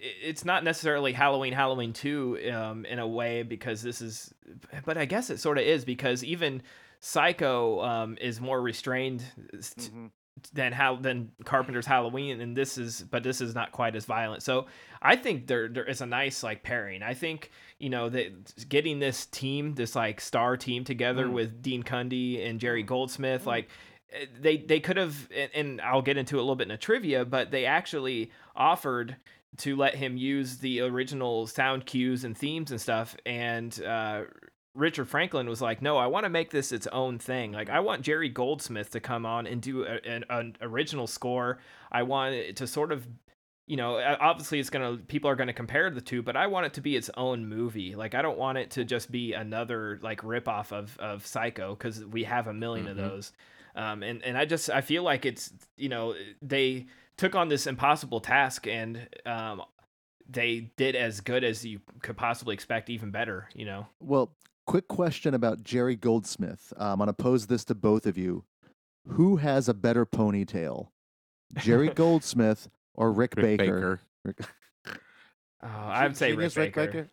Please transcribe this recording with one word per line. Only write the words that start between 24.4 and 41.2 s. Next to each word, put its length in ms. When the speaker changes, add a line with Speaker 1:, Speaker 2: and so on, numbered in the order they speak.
Speaker 1:
they, 180
they 220
could 160
have, 380
and, 200
and 260
I'll 220
get 140
into 200
it 20
a 40
little 140
bit 80
in 60
the 80
trivia, 460
but 280
they 140
actually 640
offered 600
to 180
let 180
him 220
use 420
the 220
original 640
sound 400
cues 380
and 140
themes 340
and 80
stuff, 360
and, 560
uh, 420
Richard 340
Franklin 400
was 120
like, 220
"No, 140
I 100
wanna 220
make 240
this 180
its 180
own 300
thing. 320
Like, 180
I 120
want 220
Jerry 260
Goldsmith 600
to 100
come 260
on 220
and 120
do 240
a, 100
an, 240
an 300
original 480
score. 500